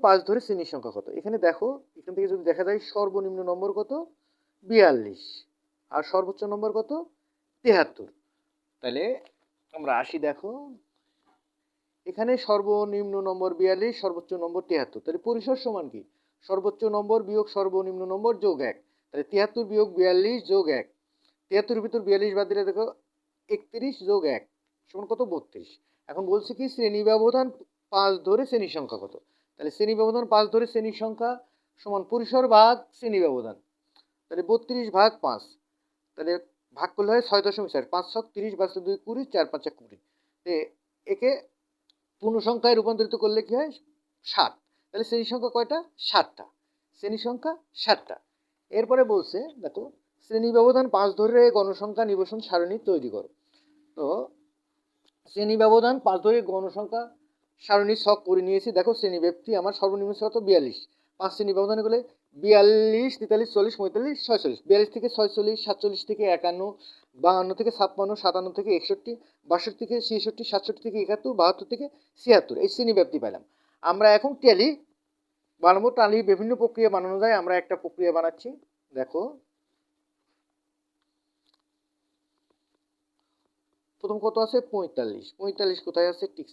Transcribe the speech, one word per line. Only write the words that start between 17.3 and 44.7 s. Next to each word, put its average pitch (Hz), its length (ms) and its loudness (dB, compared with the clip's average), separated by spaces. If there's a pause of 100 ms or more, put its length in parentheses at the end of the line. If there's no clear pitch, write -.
সর্বনিম্ন 190 560 -4
নম্বর 208 340 -2
যোগ 185 220 0
এক। 117 160 -4 (260)
তাহলে 143 260 -8
তিয়াত্তর 208 360 0
বিয়োগ 208 300 0
বিয়াল্লিশ 185 480 2
যোগ 190 260 2
এক। 127 160 -2 (680)
তিয়াত্তরের 208 300 0
ভিতর 220 200 -4
বিয়াল্লিশ 196 340 0
বাদ 202 120 0
দিলে 202 180 -2
দেখো 196 200 -2 (640)
একত্রিশ 226 460 -6 (100)
যোগ 196 200 2
এক 127 180 -2 (420)
সমান 202 200 -14
কত? 226 240 -4
বত্রিশ। 127 400 -10 (400)
এখন 170 160 -8
বলছে 208 280 0
কি 254 160 -8
শ্রেণী 208 340 -2
ব্যবধান 226 440 2 (420)
পাঁচ 196 300 2
ধরে 196 260 2
শ্রেণীর 220 300 -4
সংখ্যা 131 260 -10
কত? 98 140 -16 (360)
তাহলে 147 200 -8
শ্রেণী 214 240 -2
ব্যবধান 220 300 0
পাঁচ 214 260 4
ধরে 226 160 2
শ্রেণীর 220 340 -4
সংখ্যা 220 300 -6 (540)
সমান 202 240 -4
পরিসর 233 380 0
ভাগ 226 280 8 (180)
শ্রেণী 214 260 -4
ব্যবধান। 123 360 0 (760)
তাহলে 175 120 -4
বত্রিশ 226 500 -2
ভাগ 208 180 6 (100)
পাঁচ। 120 220 -4 (720)
তাহলে 160 160 -4 (440)
ভাগ 151 180 -6
করলে 208 160 -2
হয় 240 160 2
ছয় 202 180 0
দশমিক 202 260 -4
চার, 175 200 -4
পাঁচ 180 220 -4
ছক 220 200 -6
তিরিশ, 208 220 -8
পাঁচ 185 220 -2
দুই 190 200 -6
কুড়ি, 233 280 -10
চার 170 220 -2
পাঁচে 147 220 -8
কুড়ি। 117 280 -20 (480)
তো 180 40 -10 (580)
একে 254 240 -2 (920)
পূর্ণ 220 160 -2
সংখ্যায় 233 380 2
রূপান্তরিত 220 380 -2
করলে 214 260 0
কি 214 140 -6
হয়? 294 160 -2 (540)
সাত। 139 280 0 (360)